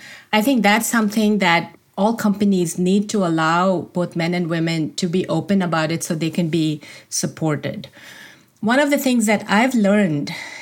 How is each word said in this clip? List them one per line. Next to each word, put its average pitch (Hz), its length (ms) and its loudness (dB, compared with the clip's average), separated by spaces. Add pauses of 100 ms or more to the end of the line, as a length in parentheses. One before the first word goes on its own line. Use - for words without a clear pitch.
(340)
I 214 80 2
think 254 200 2
that's 214 240 4
something 214 520 0
that 170 360 0 (220)
all 214 180 0
companies 196 640 0
need 196 320 2
to 202 140 0
allow 170 580 0 (120)
both 175 220 -4
men 170 180 0
and 175 140 -2
women 165 480 -2
to 190 120 -2
be 180 200 0
open 170 340 0
about 160 280 0
it 165 140 -4
so 175 100 -4
they 160 160 -2
can 170 180 -2
be 156 340 -2 (260)
supported. - 800 -4 (720)
One 233 200 2
of 285 100 2
the 285 80 2
things 247 260 2
that 208 240 2
I've 247 260 2
learned 196 560 2 (320)